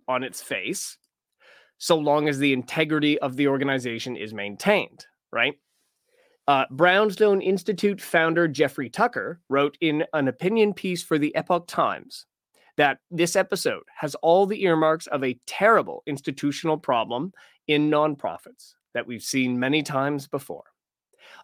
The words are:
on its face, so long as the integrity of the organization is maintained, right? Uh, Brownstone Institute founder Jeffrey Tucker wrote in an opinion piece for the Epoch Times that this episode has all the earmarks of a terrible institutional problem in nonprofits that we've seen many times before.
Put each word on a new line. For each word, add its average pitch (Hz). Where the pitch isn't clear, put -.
on 127
its -
face, 117
so -
long 151
as 139
the 139
integrity 147
of 131
the 143
organization 131
is 107
maintained, 104
right? 123
Uh, 135
Brownstone 190
Institute 196
founder 165
Jeffrey 139
Tucker 170
wrote 143
in 156
an 143
opinion 202
piece 180
for 160
the 147
Epoch 165
Times -
that 143
this 170
episode 185
has 147
all 180
the 196
earmarks 160
of 135
a 127
terrible 170
institutional 147
problem 123
in 151
nonprofits 147
that 120
we've 117
seen 127
many 135
times 139
before. -